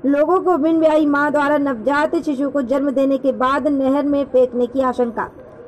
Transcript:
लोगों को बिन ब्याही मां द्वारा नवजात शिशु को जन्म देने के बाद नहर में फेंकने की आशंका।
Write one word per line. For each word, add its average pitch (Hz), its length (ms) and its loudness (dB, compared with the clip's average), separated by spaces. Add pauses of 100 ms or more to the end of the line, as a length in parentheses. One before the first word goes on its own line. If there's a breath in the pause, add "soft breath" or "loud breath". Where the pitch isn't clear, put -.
लोगों 302 340 2
को 339 180 2
बिन 320 220 2
ब्याही 311 260 4
मां 285 260 0
द्वारा 294 260 2
नवजात 285 580 0
शिशु 285 340 -2
को 285 120 -2
जन्म 269 300 0
देने 269 260 2
के 262 160 0
बाद 254 340 -2
नहर 277 380 0
में 285 200 0
फेंकने 247 420 0
की 269 140 -4
आशंका। 240 480 -2 (380)